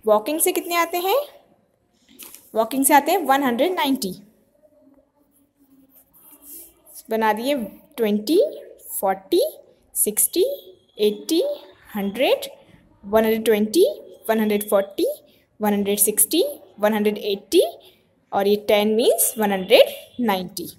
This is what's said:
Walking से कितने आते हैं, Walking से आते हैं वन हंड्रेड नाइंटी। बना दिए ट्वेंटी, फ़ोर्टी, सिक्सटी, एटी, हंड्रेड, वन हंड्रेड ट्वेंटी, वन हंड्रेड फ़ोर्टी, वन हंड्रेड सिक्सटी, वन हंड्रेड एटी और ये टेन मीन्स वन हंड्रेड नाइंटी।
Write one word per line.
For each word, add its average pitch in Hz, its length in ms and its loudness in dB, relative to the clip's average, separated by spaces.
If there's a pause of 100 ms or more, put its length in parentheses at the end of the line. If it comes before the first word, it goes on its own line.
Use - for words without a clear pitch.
Walking 214 340 2
से 349 120 0
कितने 339 240 -4
आते 339 220 -2
हैं, 381 200 0 (1400)
Walking 226 300 -2
से 311 80 2
आते 285 180 4
हैं 403 60 2
वन 277 260 0
हंड्रेड 269 300 0
नाइंटी। 277 400 -2 (3000)
बना 220 240 0
दिए 254 220 -2 (420)
ट्वेंटी, 214 420 2 (600)
फ़ोर्टी, 196 420 0 (540)
सिक्सटी, - 480 -2 (560)
एटी, 214 440 0 (520)
हंड्रेड, 226 500 -2 (580)
वन 214 200 2
हंड्रेड 220 220 0
ट्वेंटी, 220 400 4 (440)
वन 220 100 2
हंड्रेड 208 300 0
फ़ोर्टी, 202 380 0 (540)
वन 208 120 0
हंड्रेड 202 260 -2
सिक्सटी, 269 440 0 (360)
वन 208 140 2
हंड्रेड 208 240 0
एटी 208 460 0 (680)
और 196 160 0
ये 208 80 4 (120)
टेन 214 280 2
मीन्स 370 420 2
वन 208 140 0
हंड्रेड 190 420 4 (260)
नाइंटी। 185 580 -4